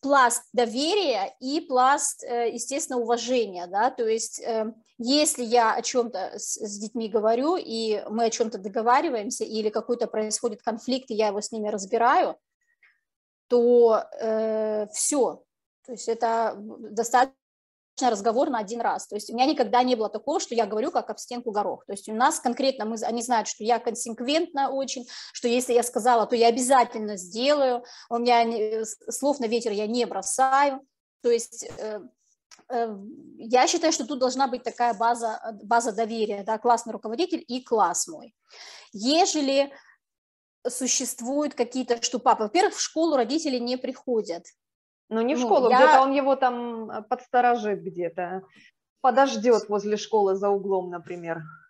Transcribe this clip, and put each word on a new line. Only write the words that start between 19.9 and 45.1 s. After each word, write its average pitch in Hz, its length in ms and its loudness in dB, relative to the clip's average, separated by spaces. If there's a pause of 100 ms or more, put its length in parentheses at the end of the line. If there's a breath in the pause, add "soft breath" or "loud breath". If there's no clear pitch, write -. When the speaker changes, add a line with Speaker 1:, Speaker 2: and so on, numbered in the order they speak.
Speaker 1:
было 214 140 -2
такого, 302 320 -4
что - 140 -8
я 226 120 2
говорю 214 240 -2
как 262 200 -2
об 208 80 -10
стенку 240 320 -10
горох. 196 360 -4
То 202 60 -10
есть - 160 -14
у 214 60 -8
нас 262 240 2
конкретно 247 460 -2
мы, 220 180 -6
они 233 200 -4
знают, 220 260 0
что - 140 -12
я 226 160 2
консеквентна 254 920 -4
очень, 262 360 -6 (260 loud breath)
что - 160 -4
если 240 240 0
я 247 100 4
сказала, 233 440 2
то 247 80 -2
я 233 140 6
обязательно 233 680 2
сделаю. 247 680 0 (260 loud breath)
У 233 100 -2
меня 240 260 4
не, 220 400 -2
с-, - 120 -12 (140)
слов 285 280 0
на 233 80 -2
ветер 226 260 -2
я 208 140 -4
не 233 200 0
бросаю. 262 720 2 (420)
То 240 80 2
есть, - 340 -2 (140)
э, 214 200 -8 (680)
э, 233 280 -4 (420)
я 247 280 4
считаю, 320 260 2
что 277 140 -4
тут 285 120 -6
должна 254 280 0
быть 247 160 -6
такая 240 320 -2
база, 226 440 0 (240)
база 233 300 2
доверия, 214 500 -2
да, 220 160 -2
классный 226 340 2
руководитель 254 540 -4
и 247 160 -8
класс 196 440 0
мой. 175 280 -16 (580 loud breath)
Ежели 277 800 2 (960 loud breath)
существуют 254 880 -4
какие-то, 240 480 -2
что - 160 -4
папа, 220 260 2
во-первых, 349 300 2
в - 60 -6
школу 320 360 0
родители 254 420 0
не 247 180 -4
приходят. 226 680 -6 (640)